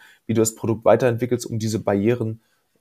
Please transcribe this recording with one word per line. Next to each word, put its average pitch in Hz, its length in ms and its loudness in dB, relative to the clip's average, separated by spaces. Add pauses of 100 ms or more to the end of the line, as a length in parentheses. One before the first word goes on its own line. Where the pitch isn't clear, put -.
(260)
wie 113 80 -4
du 110 80 2
das 113 140 0
Produkt 113 280 -4
weiterentwickelst, 117 640 2
um 113 140 -6
diese 107 200 -4
Barrieren, 110 600 -2 (400)